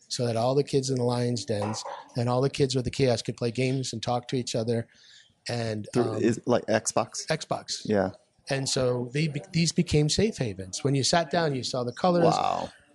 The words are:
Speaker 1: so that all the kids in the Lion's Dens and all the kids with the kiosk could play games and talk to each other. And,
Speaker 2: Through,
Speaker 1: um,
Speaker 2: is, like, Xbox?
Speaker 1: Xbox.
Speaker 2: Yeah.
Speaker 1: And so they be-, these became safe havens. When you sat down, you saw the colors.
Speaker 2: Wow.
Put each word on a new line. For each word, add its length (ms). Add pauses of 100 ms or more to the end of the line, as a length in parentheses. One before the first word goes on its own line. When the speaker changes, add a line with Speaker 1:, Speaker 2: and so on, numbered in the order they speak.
Speaker 1:
so 180
that 120
all 160
the 100
kids 240
in 80
the 80
Lion's 400
Dens 400 (320)
and 140
all 100
the 80
kids 260
with 120
the 40
kiosk 360
could 100
play 140
games 420
and 100
talk 260
to 80
each 180
other. 320 (600)
And, 460
Speaker 2:
Through, 100 (100)
Speaker 1:
um, 100
Speaker 2:
is, 240
like, 180
Xbox? 600
Speaker 1:
Xbox. 580
Speaker 2:
Yeah. 280 (360)
Speaker 1:
And 180
so 460
they 160
be-, 140 (100)
these 200
became 360
safe 300
havens. 440
When 120
you 80
sat 280
down, 240
you 80
saw 220
the 80
colors. 320
Speaker 2:
Wow. 460 (240)